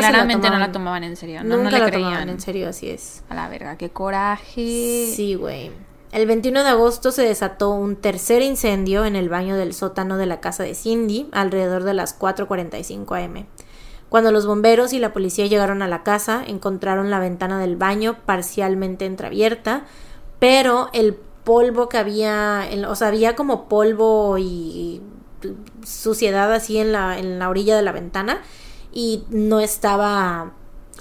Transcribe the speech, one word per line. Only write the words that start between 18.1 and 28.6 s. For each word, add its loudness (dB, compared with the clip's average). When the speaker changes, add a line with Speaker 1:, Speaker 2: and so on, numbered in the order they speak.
Speaker 1:
parcialmente -2
entreabierta, -2
pero 4
el 4
polvo 4
que -2
había, 0
el, -4
o -4
sea, 0
había 2
como -2
polvo 4
y -6
suciedad 2
así 0
en 2
la, -2
en -6
la -2
orilla 2
de 4
la 2
ventana -4